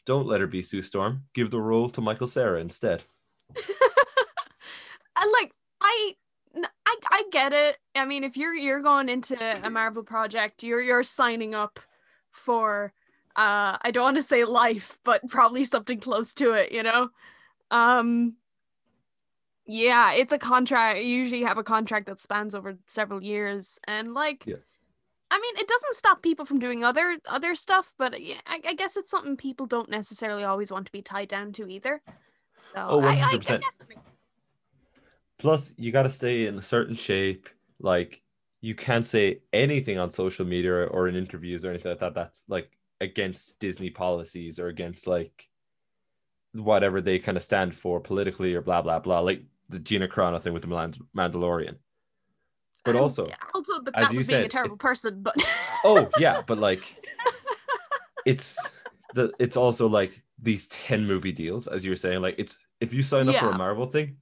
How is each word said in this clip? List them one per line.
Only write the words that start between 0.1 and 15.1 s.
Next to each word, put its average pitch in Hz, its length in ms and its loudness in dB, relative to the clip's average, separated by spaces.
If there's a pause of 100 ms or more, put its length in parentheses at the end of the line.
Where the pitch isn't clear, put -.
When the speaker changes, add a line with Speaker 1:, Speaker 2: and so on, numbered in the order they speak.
Speaker 1:
let 104 140 2
her 98 60 2
be 92 160 -4
Sue 95 200 -6
Storm. 110 420 -2 (100)
Give 120 160 0
the 117 100 -2
role 113 300 2
to - 120 -8
Michael 107 260 -2
Cera 107 320 0
instead." 85 440 -4 (500)
Speaker 2:
<laughs> - 100 -10 (1500)
And, 415 140 4
like, 427 180 2 (300)
I, 427 320 2 (420)
n-, 349 120 -6 (180)
I, 466 120 2 (140)
I 415 220 2
get 277 220 2
it. 294 240 4 (160)
I 269 100 2
mean, 277 180 -4
if 269 140 -6
you're, 311 180 -4
you're 277 280 -2
going 277 260 4
into 254 260 -4 (320)
a 220 40 -4
Marvel 226 320 -2
project, 214 600 -4
you're, 233 200 0
you're 247 220 4
signing 226 500 -2
up 214 260 -6 (520)
for, 214 600 -2 (420)
uh, 208 460 2
I 240 120 -2
don't 247 100 2
wanna 269 200 4
say 240 220 4
life, 226 600 2
but 240 220 2